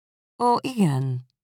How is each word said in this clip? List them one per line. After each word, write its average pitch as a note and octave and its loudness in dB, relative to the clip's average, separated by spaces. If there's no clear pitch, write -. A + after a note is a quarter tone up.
„Ó, A#3+ 4
igen”, C3+ -2